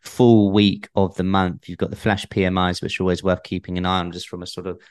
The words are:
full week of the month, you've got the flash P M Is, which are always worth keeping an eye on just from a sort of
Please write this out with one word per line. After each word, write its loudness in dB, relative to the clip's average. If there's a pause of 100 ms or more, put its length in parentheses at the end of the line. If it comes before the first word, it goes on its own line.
full 6
week 2
of 0
the -2
month, -2
you've -12
got -4
the -12
flash -2
P 0
M 0
Is, 0
which -6
are -2
always 0
worth 0
keeping -8
an -4
eye 0
on -6
just -14
from -12
a -16
sort -12
of -10 (120)